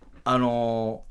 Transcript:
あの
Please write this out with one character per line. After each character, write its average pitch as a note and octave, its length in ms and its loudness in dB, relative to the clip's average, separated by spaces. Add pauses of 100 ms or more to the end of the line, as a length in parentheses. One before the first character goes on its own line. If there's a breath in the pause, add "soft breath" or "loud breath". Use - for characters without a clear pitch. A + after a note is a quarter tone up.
(240)
あ B2+ 140 4
の A#2 720 0